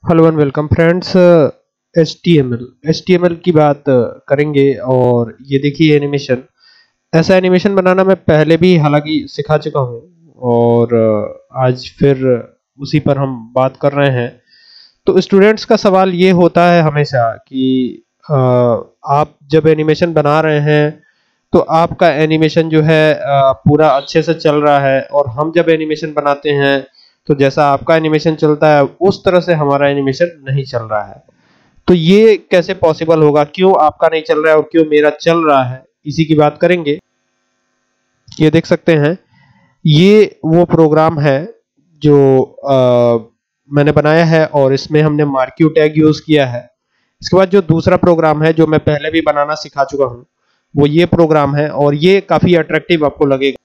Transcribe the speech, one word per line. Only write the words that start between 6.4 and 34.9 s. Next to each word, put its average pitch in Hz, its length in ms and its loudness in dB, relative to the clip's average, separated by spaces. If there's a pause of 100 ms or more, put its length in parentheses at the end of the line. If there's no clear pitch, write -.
ऐसा 165 220 2
animation 185 400 2
बनाना 185 280 0
मैं 190 120 2
पहले 156 420 0
भी 180 200 2
हालांकि 151 520 -2
सिखा 151 280 -4
चुका 151 220 -6
हूँ 131 640 -12
और 117 520 0 (640)
आज 127 320 -4 (100)
फिर 135 240 0 (560)
उसी 143 200 -4
पर 143 180 -2
हम 131 380 -8
बात 131 260 -2
कर 143 120 -2
रहे 143 160 0
हैं। 123 200 -4 (800)
तो 185 140 2
students 202 440 0
का 233 100 0
सवाल 190 380 0
ये 180 180 2
होता 175 400 2
है 170 100 2
हमेशा 147 540 -2
कि, 131 560 -4 (380)
अ, 156 40 -2
आप 127 1040 -2 (100)
जब 156 200 0
animation 156 460 -2
बना 151 260 0
रहे 156 200 0
हैं 151 440 -2 (500)
तो 175 60 4
आपका 165 640 0
animation 160 480 0
जो 160 120 2
है, 156 320 2
अ, 139 380 0 (160)
पूरा 151 220 2
अच्छे 143 320 -2
से 160 120 -4
चल 156 220 -2
रहा 147 240 2
है 135 240 0
और 139 260 -4
हम 151 220 -6
जब 165 180 0
animation 156 440 -4
बनाते 143 360 -4
हैं 139 360 -2 (440)
तो 151 60 0
जैसा 139 300 0
आपका 143 300 0
animation 156 400 -2
चलता 156 400 0
है 143 80 2
उस 175 420 -2
तरह 180 140 2
से 170 140 -2
हमारा 143 340 0
animation 139 440 -2 (180)
नहीं 139 140 -4
चल 123 180 -8
रहा 107 220 -8
है। 98 180 -20 (680)
तो 185 60 4
ये 196 420 4 (160)
कैसे 185 220 0
possible 160 500 0
होगा, 147 200 2
क्यों 185 380 0
आपका 151 260 0
नहीं 160 140 -2
चल 156 220 -2
रहा 160 80 2
है 156 60 4
और 151 140 0
क्यों 165 140 2
मेरा 151 240 2